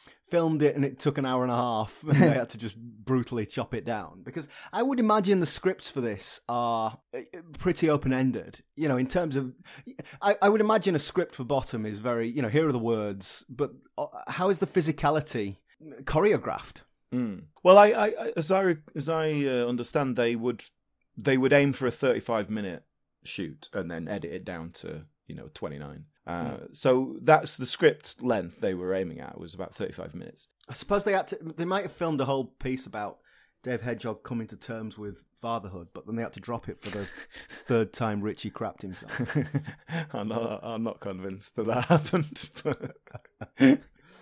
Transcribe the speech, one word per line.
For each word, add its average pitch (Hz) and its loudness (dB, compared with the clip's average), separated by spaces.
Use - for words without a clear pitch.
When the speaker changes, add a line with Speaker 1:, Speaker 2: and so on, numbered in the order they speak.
Speaker 1:
filmed 160 4
it 147 6
and 139 4
it 139 -6
took 143 0
an 135 0
hour 127 2
and 127 0
a 117 2
half 117 0
and 151 2
they 151 8
Speaker 2:
<laughs> 143 4
Speaker 1:
had 127 -2
to - -14
just 107 -8
brutally 117 -2
chop - -6
it 107 -6
down? 95 -6
Because 143 -10
I 226 0
would 262 2
imagine 208 4
the 160 4
scripts - -2
for 143 -6
this 113 -6
are, 117 -2
uh, 127 -6
pretty 170 2
open-ended, 131 0
you 151 -2
know, 135 2
in 127 0
terms 165 0
of, 131 -2
I, 202 4
I 202 6
would 214 6
imagine 208 4
a 143 4
script - -2
for 135 -8
Bottom 120 -2
is 104 -6
very, 117 0
you 123 -2
know, 117 0
here 151 4
are - 2
the 123 0
words, 107 -2
but, 131 -4
uh, 143 -2
how 180 0
is 196 4
the 185 2
physicality 147 0
choreographed? 151 2
Speaker 2:
Mm. 110 -2
Well, 185 12
I, 208 12
I, 214 2
I, 226 -4
as 160 -2
I, 185 4
as 147 -4
I, 160 0
uh, 123 2
understand, 123 -2
they 117 2
would, 117 -4
they 139 2
would 131 6
aim 143 6
for 131 -2
a 117 2
thirty-five 113 0
minute 101 -6
shoot - -10
and 90 -6
then 82 -8
edit 92 -6
it 92 -10
down 87 -10
to, 78 -12
you - -14
know, - -14
twenty-nine. 73 -12
Uh, - -10
Speaker 1:
Mm. - -16
Speaker 2:
so 131 2
that's 151 4
the 127 -6
script - 0
length 107 -2
they 98 0
were 92 -2
aiming 90 -4
at, - -14
was 85 -16
about 92 -12
thirty-five 87 -8
minutes. - -16
Speaker 1:
I - -14
suppose 202 -2
they 202 2
had 190 -2
to, - -8
they 170 -6
might 185 -2
have 165 -10
filmed 156 -2
a 131 0
whole 135 0
piece 127 -4
about 104 -10
Dave 123 -4
Hedgehog 113 -6
coming 113 -4
to 104 -16
terms 110 -10
with 104 -10
fatherhood, 98 -6
but 95 -14
then 113 -4
they 113 -2
had - -8
to - -16
drop 117 -8
it - -10
for 107 -8
the 101 -6
Speaker 2:
<laughs> - -16
Speaker 1:
third - 2
time 107 -2
Richie 104 -4
crapped 101 -8
himself. - -6
Speaker 2:
<laughs> 160 -8
I'm 107 -4
not, 110 -4
I'm 113 -6
not 113 -6
convinced 95 -10
that 107 -2
that 120 2
<laughs> - -
happened. 156 0
But, - 2